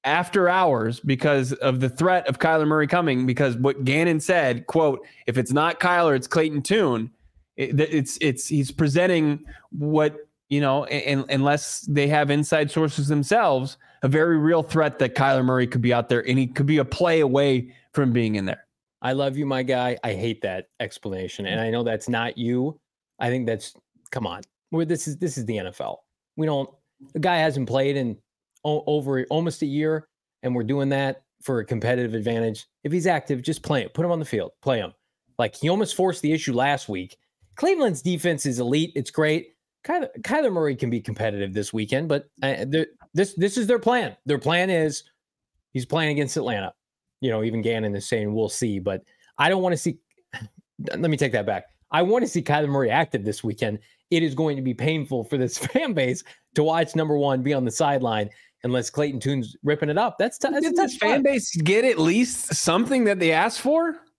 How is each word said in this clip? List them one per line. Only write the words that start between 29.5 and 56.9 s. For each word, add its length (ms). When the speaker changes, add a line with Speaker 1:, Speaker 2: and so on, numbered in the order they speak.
Speaker 2:
a 40
year, 440
and 100
we're 100
doing 260
that 340
for 180
a 60
competitive 500
advantage. 520
If 80
he's 160
active, 360
just 200
play 200
him. 100
Put 100
him 80
on 80
the 60
field. 260
Play 180
him. 140
Like, 160
he 140
almost 260
forced 260
the 120
issue 200
last 360
week. 260
Cleveland's 460
defense 440
is 140
elite. 360
It's 140
great. 440
Kyler, 220
Kyler 280
Murray 240
can 140
be 100
competitive 540
this 180
weekend, 380
but, 160
uh, 220
the, 200
this, 220
this 220
is 80
their 140
plan. 460
Their 140
plan 300
is 340
he's 140
playing 260
against 240
Atlanta. 380
You 80
know, 160
even 160
Gannon 340
is 100
saying, 280
"We'll 160
see." 300
But 240
I 100
don't 160
wanna 140
see, 220
<laughs> 60
let 100
me 60
take 160
that 140
back. 220
I 100
wanna 260
see 140
Kyler 260
Murray 220
active 340
this 180
weekend. 380
It 100
is 140
going 220
to 40
be 120
painful 500
for 140
this 200
<laughs> 120
fan 240
base 320
to 80
watch, 300